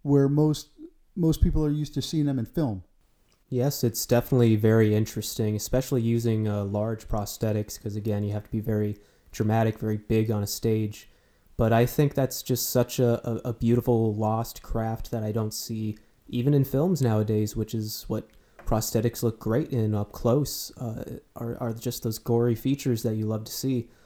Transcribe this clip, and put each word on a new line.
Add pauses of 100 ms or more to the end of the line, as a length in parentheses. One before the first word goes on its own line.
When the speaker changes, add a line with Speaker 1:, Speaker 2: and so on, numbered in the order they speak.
Speaker 1:
where
most, (460)
most
people
are
used
to
seeing
them
in
film. (640)
Speaker 2:
Yes,
it's
definitely
very
interesting,
especially
using,
uh,
large
prosthetics,
'cause
again,
you
have
to
be
very (360)
dramatic,
very
big
on
a
stage. (480)
But
I
think
that's
just
such
a,
a,
a
beautiful
lost
craft
that
I
don't
see (320)
even
in
films
nowadays,
which
is
what (360)
prosthetics
look
great
in
up
close,
uh, (180)
are,
are
just
those
gory
features
that
you
love
to
see. (160)